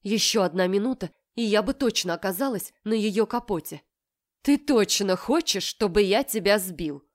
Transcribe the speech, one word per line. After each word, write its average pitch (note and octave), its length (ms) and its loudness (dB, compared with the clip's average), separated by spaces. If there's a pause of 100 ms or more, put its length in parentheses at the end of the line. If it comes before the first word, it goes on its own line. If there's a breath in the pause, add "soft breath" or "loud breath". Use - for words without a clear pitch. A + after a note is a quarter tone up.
Ещё G3 400 0
одна F3+ 240 0
минута, G3+ 440 -2 (240)
и A#3 80 -4
я G#3 200 2
бы A3+ 120 -2
точно G#3 400 -2
оказалась F#3+ 580 -4 (120)
на A3 100 0
её G#3+ 320 0
капоте. G3+ 560 -6 (600)
«Ты C#4+ 140 4
точно G3+ 600 2
хочешь, B3 480 0
чтобы G#3 380 0
я G3+ 220 2
тебя G3+ 340 2
сбил?» D#3+ 460 -8 (100)